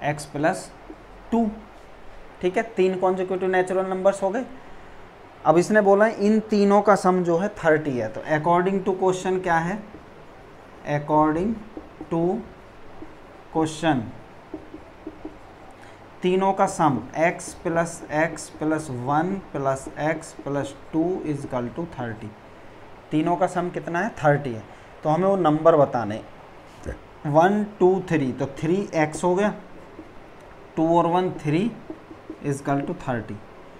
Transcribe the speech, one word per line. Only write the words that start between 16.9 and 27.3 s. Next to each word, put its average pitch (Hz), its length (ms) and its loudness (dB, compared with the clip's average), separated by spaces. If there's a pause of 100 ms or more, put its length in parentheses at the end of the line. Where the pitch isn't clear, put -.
x 170 340 0
plus 165 500 -2 (120)
x 156 260 0
plus 156 480 -4
one 151 520 -2 (120)
plus 135 320 -2
x 156 400 -4
plus 139 500 -6 (180)
टू 165 320 0
is 147 120 -4
equal 120 320 -6
to 160 160 -8 (140)
thirty, 110 280 -8 (840)
तीनों 160 240 2
का 180 120 2
सम 175 220 -4
कितना 170 300 -6
है? 208 100 -2
थर्टी 147 440 0
है। 110 100 -10 (400)
तो 160 60 0
हमें 170 180 2
वो 196 80 4
number 160 400 6
बताने, 120 480 2 (1000)
वन, 175 380 4 (160)